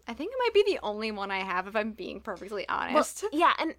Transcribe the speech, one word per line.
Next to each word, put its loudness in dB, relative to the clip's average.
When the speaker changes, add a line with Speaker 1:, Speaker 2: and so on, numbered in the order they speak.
Speaker 1:
I -6
think -8
it -6
might 2
be 8
the 0
only -4
one -4
I 0
have, -2
if -2
I'm 0
being -10
perfectly -8
Speaker 2:
Well, 0
Speaker 1:
honest. 0
<laughs> -8
Speaker 2:
yeah, 4
and -2